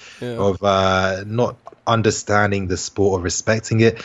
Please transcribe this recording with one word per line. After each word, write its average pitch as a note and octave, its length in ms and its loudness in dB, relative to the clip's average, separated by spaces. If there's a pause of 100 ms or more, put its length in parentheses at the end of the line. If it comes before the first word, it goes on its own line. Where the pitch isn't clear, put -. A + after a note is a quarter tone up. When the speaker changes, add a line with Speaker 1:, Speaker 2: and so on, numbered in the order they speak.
(220)
Speaker 1:
Yeah. B2 60 -8 (100)
Speaker 2:
of, G2 260 -2
uh, F#2+ 640 2
not A2 300 -2 (280)
understanding G#2 840 0
the F#2 100 -4
sport F#2+ 420 0
or - 20 -4
respecting A2 600 -2
it. A2+ 240 4